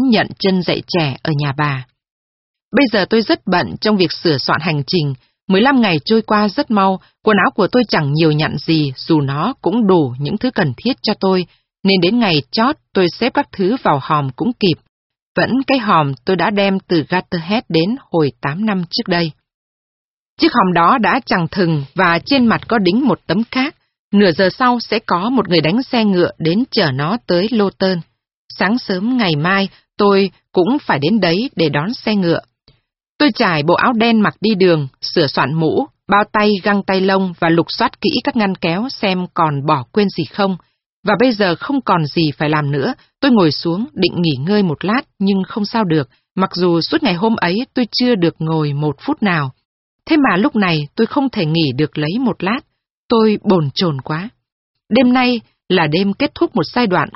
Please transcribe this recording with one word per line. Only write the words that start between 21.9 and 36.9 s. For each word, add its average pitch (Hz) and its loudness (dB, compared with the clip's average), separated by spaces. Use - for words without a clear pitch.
và 175 2
trên 269 2
mặt 190 2
có 233 0
đính 214 0
một 190 0
tấm 196 -2
khác. 262 -4
Nửa 202 6
giờ 185 2
sau 247 0
sẽ 220 -4
có 190 -2
một 247 0
người 170 2
đánh 185 0
xe 233 0
ngựa 180 2
đến 170 0
chở 170 0
nó 147 -4
tới 180 0
Lawton. 190 0
Sáng 214 0
sớm 220 -4
ngày 185 0
mai 185 0
tôi 196 2
cũng 190 2
phải 151 -2
đến 185 0
đấy 185 0
để 165 2
đón 147 -2
xe 214 -4
ngựa. 170 0
Tôi 294 2
trải 175 0
bộ 170 2
áo 233 2
đen 226 2
mặc 175 0
đi 214 2
đường, 170 2
sửa 160 0
soạn 143 -2
mũ, 160 0
bao - 2
tay, 214 2
găng 202 0
tay 190 -2